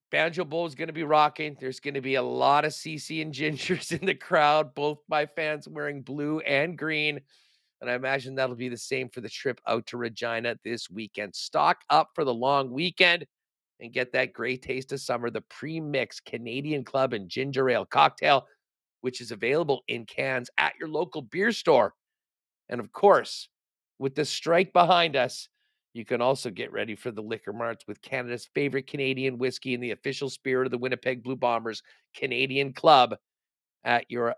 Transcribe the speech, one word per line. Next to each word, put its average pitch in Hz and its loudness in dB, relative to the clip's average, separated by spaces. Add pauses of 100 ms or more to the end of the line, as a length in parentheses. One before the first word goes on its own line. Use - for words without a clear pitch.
(120)
Banjo 160 0
Bowl 160 -2
is 147 -10
gonna 160 -8
be 160 -6
rocking. 151 4
There's 131 -8
gonna 143 -6
be 135 -2
a 127 4
lot 131 4
of 151 -2
C 156 -10
C 160 -8
and 156 -8
Gingers 151 -4
<laughs> 170 -4
in - -8
the 185 0
crowd, 151 4
both 147 -2
my 151 0
fans 151 -6
wearing 147 -8
blue 147 -4
and 147 0
green. 151 -2 (580)
And 120 -6
I 123 0
imagine 131 -2
that'll 131 0
be 127 -6
the 120 -6
same 131 -6
for 127 -12
the 107 -12
trip - -4
out 113 -2
to 127 -10
Regina 117 -4
this 113 -8
weekend. 104 -10
Stock - 0
up 151 4
for 165 -2
the 131 0
long 135 0
weekend 170 2 (540)
and 117 -14
get 123 -2
that 127 0
great 127 -4
taste 131 -8
of 139 -8
summer, 120 -4
the 107 -6
Pre-Mix 147 -6
Canadian 127 -6
Club 131 0
and 101 -6
Ginger 131 0
Ale 107 2
cocktail, 147 4 (540)
which 127 -4
is 120 -12
available 135 0
in 117 -6
cans 131 -4
at 151 0
your 160 -8
local 156 -4
beer 185 -2
store. 139 4 (760)
And 120 -6
of 104 -12
course, - 4 (480)
with 135 -4
the 151 0
strike 170 2
behind 170 6
us, 123 -2 (440)
you 117 -10
can 120 -2
also 127 0
get 110 -8
ready 110 -6
for 127 -8
the 107 -8
liquor 107 -8
marts 117 -6
with 107 -12
Canada's 123 -8
favorite 139 -2
Canadian 131 -2
whiskey 127 -2
and 123 -4
the 120 -4
official 131 -6
spirit 131 -2
of 123 -2
the 123 -2
Winnipeg 123 -4
Blue 127 -6
Bombers, 117 -2 (340)
Canadian 135 -2
Club, 127 8 (680)
at 120 2
your 120 0